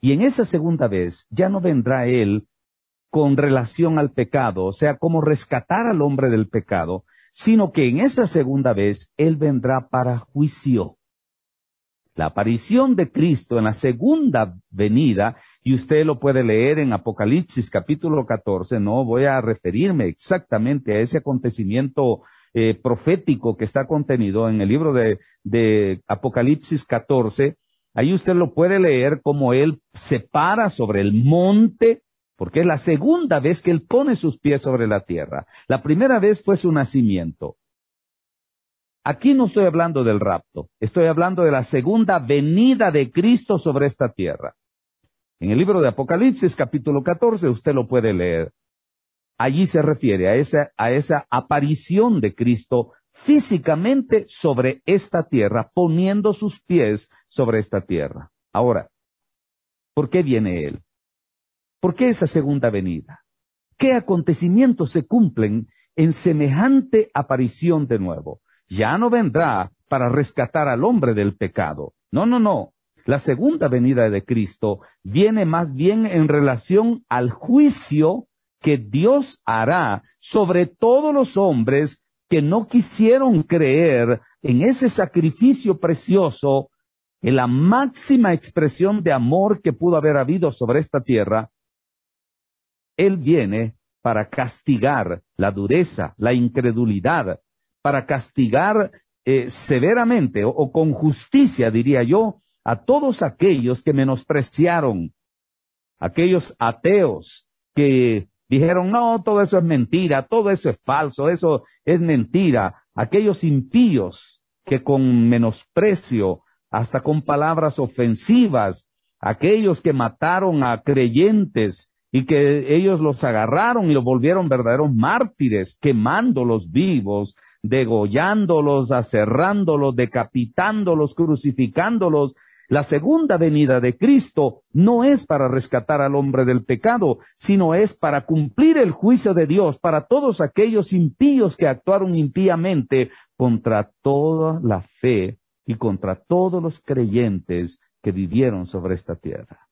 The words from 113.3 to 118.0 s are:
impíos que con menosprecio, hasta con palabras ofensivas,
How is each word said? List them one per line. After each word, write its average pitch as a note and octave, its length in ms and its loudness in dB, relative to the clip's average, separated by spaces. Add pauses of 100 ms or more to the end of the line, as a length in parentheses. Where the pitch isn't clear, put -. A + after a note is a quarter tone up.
impíos C#3+ 960 0 (240)
que C3 180 -2
con B2+ 460 2
menosprecio, A#2 1120 0 (300)
hasta A#2 320 -4
con D3+ 200 -2
palabras D3+ 560 -2
ofensivas, B2 1080 0 (360)